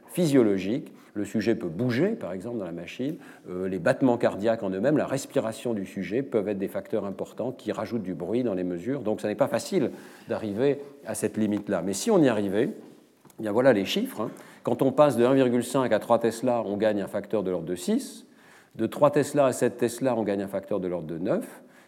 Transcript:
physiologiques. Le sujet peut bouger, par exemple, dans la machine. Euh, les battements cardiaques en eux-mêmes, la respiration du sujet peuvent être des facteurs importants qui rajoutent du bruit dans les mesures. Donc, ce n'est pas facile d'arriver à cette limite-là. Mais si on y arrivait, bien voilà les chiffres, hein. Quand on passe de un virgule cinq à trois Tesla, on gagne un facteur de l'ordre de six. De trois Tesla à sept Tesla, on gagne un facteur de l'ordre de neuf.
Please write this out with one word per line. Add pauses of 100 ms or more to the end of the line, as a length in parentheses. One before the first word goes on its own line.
physiologiques. (200)
Le
sujet
peut
bouger,
par
exemple,
dans
la
machine. (320)
Euh,
les
battements
cardiaques
en
eux-mêmes,
la
respiration
du
sujet
peuvent
être
des
facteurs
importants
qui
rajoutent
du
bruit
dans
les
mesures.
Donc,
ce
n'est
pas
facile (380)
d'arriver (260)
à
cette
limite-là.
Mais
si
on
y
arrivait, (720)
bien
voilà
les
chiffres,
hein. (320)
Quand
on
passe
de
un
virgule
cinq
à
trois
Tesla,
on
gagne
un
facteur
de
l'ordre
de
six. (500)
De
trois
Tesla
à
sept
Tesla,
on
gagne
un
facteur
de
l'ordre
de
neuf. (260)